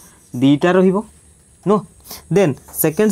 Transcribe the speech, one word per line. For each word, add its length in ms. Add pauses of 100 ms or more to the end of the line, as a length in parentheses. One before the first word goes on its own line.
(420)
ଦୁଇଟା 360
ରହିବ, 200 (720)
ନୁହଁ? 120 (540)
ଦେନ୍ 180 (280)
ସେକେଣ୍ଡ 300